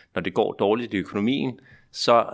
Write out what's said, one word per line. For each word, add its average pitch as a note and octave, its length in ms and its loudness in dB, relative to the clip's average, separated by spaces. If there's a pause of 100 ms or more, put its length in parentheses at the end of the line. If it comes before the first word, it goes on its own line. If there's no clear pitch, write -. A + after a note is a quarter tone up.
(160)
når F#2 60 -4
det F2 120 -4
går F2+ 200 0
dårligt A2 400 0
i G2+ 40 0
økonomien, B2 640 -2 (320)
så, A#2 420 4